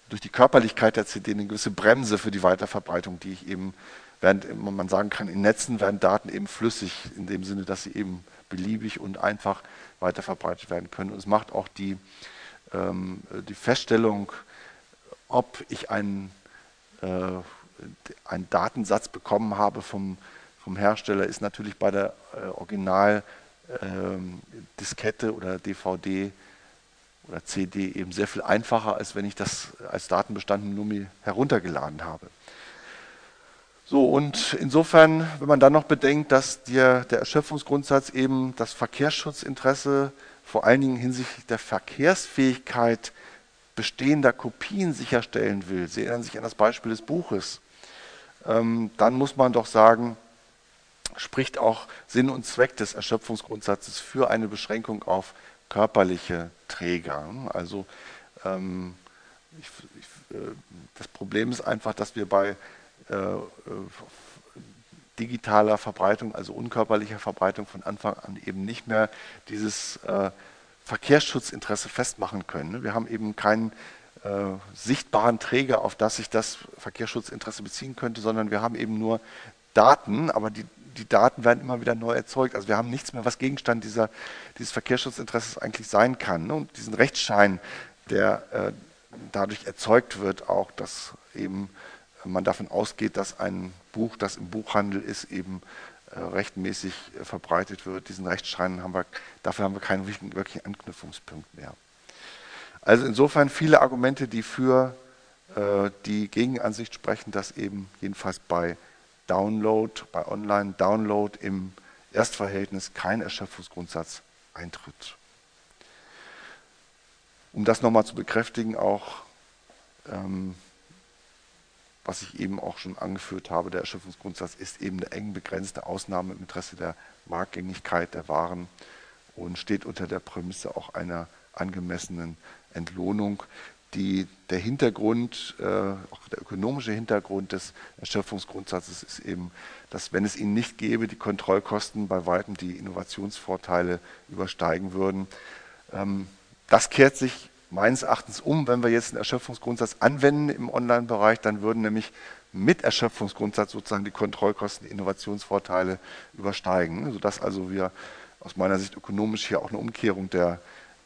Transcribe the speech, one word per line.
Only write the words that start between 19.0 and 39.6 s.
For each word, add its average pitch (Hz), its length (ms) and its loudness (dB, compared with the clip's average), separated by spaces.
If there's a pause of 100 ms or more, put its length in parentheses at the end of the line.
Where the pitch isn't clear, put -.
bekommen 104 500 -2
habe 101 240 2
vom, 98 340 -6 (460)
vom 92 120 -8
Hersteller, 101 500 2
ist - 160 -6
natürlich 104 360 -8
bei 98 140 2
der, 98 220 0 (200)
äh, 101 140 -10
Original, 98 720 2 (600)
ähm, 92 600 -6 (380)
Diskette 110 560 -4
oder 92 240 -6
D 98 160 -6
V 92 220 -4
D 95 340 -4 (960)
oder 82 180 -10
C 95 220 -4
D 95 240 -4
eben 92 200 -8
sehr 98 140 0
viel - 160 -8
einfacher, 110 540 0
als - 180 -8
wenn 101 120 -4
ich 101 100 -8
das - 320 -6 (240)
als - 160 -8
Datenbestand 101 580 0 (100)
nur 104 100 -4
mir 101 200 -4 (160)
heruntergeladen 85 800 0
habe. 80 220 -10 (1600)
So, 139 240 6
und 143 440 2
insofern, 160 840 8
wenn 139 100 -4
man 143 120 8
dann 139 140 12
noch 156 100 6
bedenkt, 147 480 4
dass - 320 4
der, 127 420 6
der 117 140 2
Erschöpfungsgrundsatz 143 920 2
eben 131 460 0
das 117 180 -4
Verkehrsschutzinteresse 139 1400 0 (320)